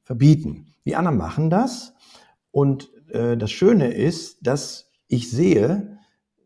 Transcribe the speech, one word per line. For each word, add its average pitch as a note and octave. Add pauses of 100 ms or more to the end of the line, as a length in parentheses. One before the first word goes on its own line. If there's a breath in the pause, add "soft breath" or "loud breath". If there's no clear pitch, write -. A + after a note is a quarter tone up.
verbieten. D3 (180)
Die -
anderen D#3+
machen D3+
das A3+ (560 soft breath)
und, C#3 (180)
äh, A#2
das A2+
Schöne F3+
ist, -
dass - (160)
ich A#2+
sehe, D#3 (480 loud breath)